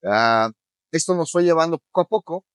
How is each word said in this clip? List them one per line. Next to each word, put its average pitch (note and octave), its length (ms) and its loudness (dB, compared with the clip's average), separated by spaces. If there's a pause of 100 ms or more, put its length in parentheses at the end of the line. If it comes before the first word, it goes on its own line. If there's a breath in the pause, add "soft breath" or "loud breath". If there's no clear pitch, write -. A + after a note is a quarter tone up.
Ah, A2+ 480 2 (400)
esto F3 240 -2
nos E3+ 160 -4
fue F3 120 0
llevando E3 360 2
poco - 220 -4
a E3 40 0
poco F#3+ 500 -6